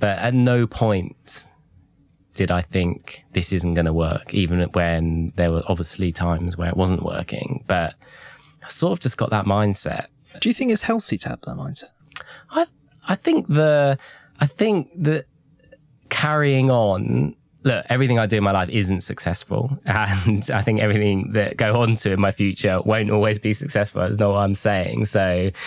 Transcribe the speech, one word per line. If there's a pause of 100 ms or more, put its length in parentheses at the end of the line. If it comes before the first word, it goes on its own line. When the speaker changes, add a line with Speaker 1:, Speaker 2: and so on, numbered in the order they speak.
Speaker 1:
But
at
no
point (880)
did
I
think,
"This
isn't
gonna
work,"
even (140)
when
there
were
obviously
times
where
it
wasn't
working.
But (680)
I
sort
of
just
got
that
mindset. (340)
Speaker 2:
Do
you
think
it's
healthy
to
have
that
mindset? (640)
Speaker 1:
I, (420)
I
think
the, (440)
I
think (120)
that (840)
carrying
on, (280)
look,
everything
I
do
in
my
life
isn't
successful,
<laughs>
and
I
think
everything
that
go
on
to
in
my
future
won't
always
be
successful.
That's
not
what
I'm
saying.
So, (160)